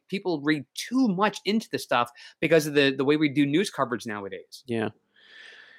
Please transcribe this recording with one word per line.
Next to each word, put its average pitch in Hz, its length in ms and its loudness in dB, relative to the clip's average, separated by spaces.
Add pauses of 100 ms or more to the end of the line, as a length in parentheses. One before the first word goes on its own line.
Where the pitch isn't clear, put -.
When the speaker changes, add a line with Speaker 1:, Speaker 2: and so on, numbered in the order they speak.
Speaker 1:
people 185 340 -4
read 147 220 0 (100)
too 262 360 0
much 196 360 0
into 214 260 0
the 135 80 -2
stuff 120 300 -2 (300)
because 156 260 4
of 151 80 -4
the, 139 220 4
the 135 100 0
way 151 120 4
we 151 120 2
do 143 160 2
news 156 240 2
coverage 120 380 -4
nowadays. 98 580 -12
Speaker 2:
Yeah. 110 240 -2 (880)